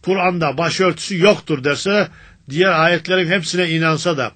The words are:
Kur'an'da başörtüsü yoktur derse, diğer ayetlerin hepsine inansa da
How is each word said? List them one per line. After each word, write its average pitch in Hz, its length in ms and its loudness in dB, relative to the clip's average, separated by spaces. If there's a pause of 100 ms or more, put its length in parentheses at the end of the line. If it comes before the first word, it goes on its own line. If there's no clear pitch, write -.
Kur'an'da 175 560 0
başörtüsü 170 600 -2
yoktur 165 460 2
derse, 190 440 0 (420)
diğer 175 220 2 (120)
ayetlerin 175 460 0
hepsine 175 400 -2
inansa 160 460 0
da 120 200 -4